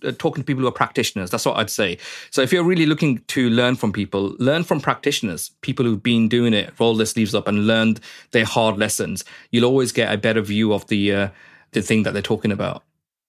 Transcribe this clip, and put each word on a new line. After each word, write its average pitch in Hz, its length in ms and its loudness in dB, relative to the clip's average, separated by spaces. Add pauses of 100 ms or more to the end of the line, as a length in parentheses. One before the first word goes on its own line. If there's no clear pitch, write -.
uh, 131 120 -4
talking 143 280 -4
to - 20 -6
people 131 160 -2
who 127 60 0
are - 20 0
practitioners. 110 600 -2
That's - 160 -4
what 123 100 0
I'd 107 140 -2
say. 95 280 -2 (320)
So 139 120 0
if 131 100 2
you're 175 100 2
really 165 240 2
looking 151 400 2
to 123 240 0
learn 123 240 4
from 110 180 -2
people, 98 460 -2
learn 147 240 2
from 165 180 0
practitioners, 123 680 -2 (120)
people 131 220 -2
who've 110 160 0
been 113 280 2
doing 120 260 2
it, 101 240 -2
roll 113 160 2
their 110 120 2
sleeves 107 280 0
up 101 140 -2
and 104 180 0
learned 113 320 2 (320)
their 113 140 2
hard 110 340 0
lessons. 104 460 -4 (260)
You'll 117 140 2
always 127 260 2
get 104 240 0
a - 20 0
better 110 260 0
view 104 300 0
of 101 140 -2
the, 101 260 0
uh, 98 160 0 (440)
the 110 100 0
thing 107 220 2
that 95 80 -2
they're 98 100 -4
talking 107 300 -2
about. 95 320 -6 (440)